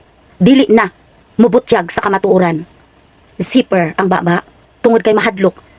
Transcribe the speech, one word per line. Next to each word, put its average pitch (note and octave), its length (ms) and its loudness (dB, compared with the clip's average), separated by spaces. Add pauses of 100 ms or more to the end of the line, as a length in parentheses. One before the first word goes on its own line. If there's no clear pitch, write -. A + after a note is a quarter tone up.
(380)
dili C4 320 2
na G#3 240 0 (480)
mubutyag G#3 480 0
sa - 160 -4
kamatuoran. F#3 640 -2 (720)
Zipper F3+ 560 -2
ang F#3+ 120 -2
baba, F3 360 -2 (400)
tungod A3+ 160 2
kay G#3+ 160 0
mahadlok, F#3+ 400 -2 (220)